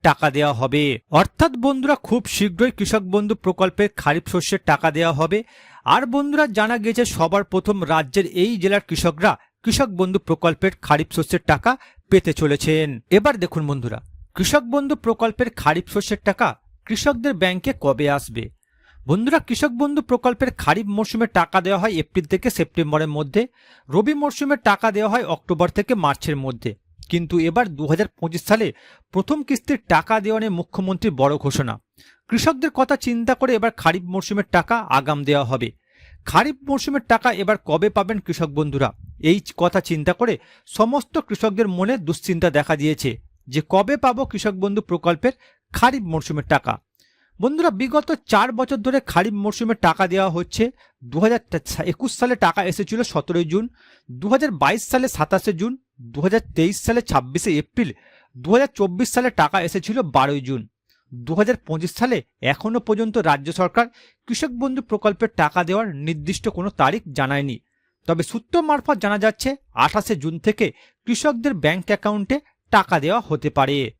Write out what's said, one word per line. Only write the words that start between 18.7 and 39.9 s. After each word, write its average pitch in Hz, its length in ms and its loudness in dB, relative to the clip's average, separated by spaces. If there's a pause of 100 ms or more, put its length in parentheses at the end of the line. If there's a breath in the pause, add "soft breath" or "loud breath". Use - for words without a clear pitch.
বন্ধুরা, 226 320 2
কৃষক 294 300 -2
বন্ধু 285 340 -2
প্রকল্পের 247 480 0
খারিফ 196 360 0
মরশুমে 214 400 -2
টাকা - 340 2
দেওয়া 190 180 0
হয় 214 140 0
এপ্রিল 165 320 -2
থেকে 185 260 -2
সেপ্টেম্বরের 156 580 -2
মধ্যে, 151 380 -2 (420 soft breath)
রবি 208 260 2
মরশুমে 285 420 0
টাকা 220 360 2
দেওয়া 208 180 0
হয় 233 140 0
অক্টোবর 170 440 0
থেকে 208 260 -2
মার্চের 165 420 -2
মধ্যে। 131 380 -6 (340)
কিন্তু 170 300 -2
এবার 170 300 2
দু 151 180 -6
হাজার 165 220 2
পঁচিশ 170 340 -6
সালে 208 300 2 (380 soft breath)
প্রথম 285 320 -2
কিস্তির 269 360 -2 (100)
টাকা 202 320 2
দেওয়া 220 200 -2
নিয়ে 220 100 -2
মুখ্যমন্ত্রীর 185 640 -2
বড় 139 240 2
ঘোষণা। 131 440 -4 (480 soft breath)
কৃষকদের 277 420 0
কথা 262 260 0
চিন্তা 240 380 -2
করে 254 200 0
এবার 220 160 0
খারিফ 180 320 0
মরশুমের 190 500 -4
টাকা 180 240 2
আগাম 143 480 -2
দেওয়া 143 200 2
হবে। 120 280 -4 (520 soft breath)
খারিফ 254 320 2 (120)
মরশুমের 277 400 -2
টাকা 233 240 2
এবার 196 320 0
কবে 165 260 2
পাবেন 202 280 -2
কৃষক 165 280 -4
বন্ধুরা, 139 460 -2 (260)
এই 170 220 2 (160)
কথা 175 240 2
চিন্তা 165 320 -2